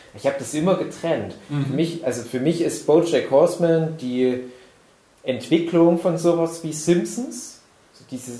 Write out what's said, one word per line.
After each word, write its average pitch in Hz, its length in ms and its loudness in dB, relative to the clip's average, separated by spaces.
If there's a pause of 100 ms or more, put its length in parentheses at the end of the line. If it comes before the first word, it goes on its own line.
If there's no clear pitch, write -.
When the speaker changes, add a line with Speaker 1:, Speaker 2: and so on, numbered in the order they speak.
(140)
Speaker 1:
Ich - 120 -12
hab 139 120 0
das - 160 -8
immer 170 200 2
getrennt. 135 600 -4 (140)
Speaker 2:
Mhm. 143 180 -2
Speaker 1:
Für 131 60 -4
mich, 160 320 -2
also 120 180 -4
für 123 180 -6
mich 170 220 0
ist - 240 -4
BoJack 151 440 4
Horseman 160 680 4
die 127 420 0 (840)
Entwicklung 170 800 2
von 165 180 0
sowas 165 460 0
wie 156 80 -6
Simpsons, - 880 -2 (340)
so - 160 -20
dieser 123 300 -12